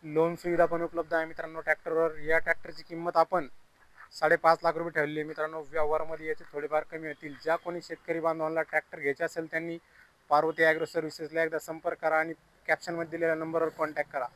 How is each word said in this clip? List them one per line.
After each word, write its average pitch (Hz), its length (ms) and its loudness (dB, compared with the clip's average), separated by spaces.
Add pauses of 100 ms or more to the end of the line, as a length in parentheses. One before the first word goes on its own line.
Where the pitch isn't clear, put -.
लोन 160 320 2
सुविधा 170 320 2
पण 165 160 -2
उपलब्ध 165 320 -4
आहे 160 120 2
मित्रांनो 160 340 -10
ट्रॅक्टरवर. 160 580 0
या 156 200 2
ट्रॅक्टरची 165 440 -2
किंमत 170 340 -4
आपण 165 320 4 (640)
साडेपाच 165 500 4
लाख 170 100 4
रुपये 165 180 -4
ठेवलेली 151 300 0
आहे 151 80 -4
मित्रांनो. 156 420 -6
व्यवहारामध्ये 156 560 0
याचे 156 260 -4
थोडेफार 151 300 0
कमी 160 240 -10
होतील. 147 360 -10
ज्या 160 140 2
कोणी 175 260 -6
शेतकरी 165 380 -6
बांधवांना 160 420 0
ट्रॅक्टर - 360 -2
घ्यायचे 143 260 0
असेल 160 220 -4
त्यांनी 165 320 -6 (500)
पार्वती 156 360 4
ॲग्रो 160 200 4
सर्व्हिसेसला 160 580 -4
एकदा 160 160 0
संपर्क 160 400 -6
करा 160 200 2
आणि 160 140 0 (340)
कॅप्शनमध्ये 165 440 -2
दिलेल्या 165 240 2
नंबरवर 160 340 0
कॉन्टॅक्ट 151 420 -4
करा. 131 260 -4